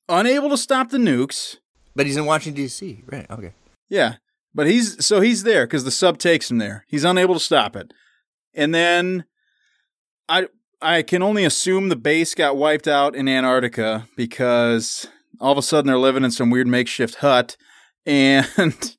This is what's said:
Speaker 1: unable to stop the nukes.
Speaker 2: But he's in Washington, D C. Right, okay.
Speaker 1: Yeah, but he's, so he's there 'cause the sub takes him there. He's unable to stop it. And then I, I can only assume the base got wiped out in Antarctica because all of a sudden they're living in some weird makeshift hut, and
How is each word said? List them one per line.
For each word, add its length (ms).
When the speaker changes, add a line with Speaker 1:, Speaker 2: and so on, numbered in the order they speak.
Speaker 1:
unable 440
to 60
stop 340
the 80
nukes. 580
Speaker 2:
But 100
he's 120
in 80
Washington, 380
D 60
C. 380
Right, 240
okay. 200
Speaker 1:
Yeah, 260
but 140
he's, 360
so 180
he's 220
there 240
'cause 160
the 80
sub 280
takes 320
him 80
there. 280
He's 160
unable 300
to 80
stop 340
it. 160
And 220
then 500
I, 180
I 200
can 220
only 220
assume 440
the 60
base 400
got 200
wiped 320
out 280
in 120
Antarctica 880
because 920
all 100
of 60
a 40
sudden 260
they're 100
living 260
in 80
some 180
weird 180
makeshift 480
hut, 420
and 920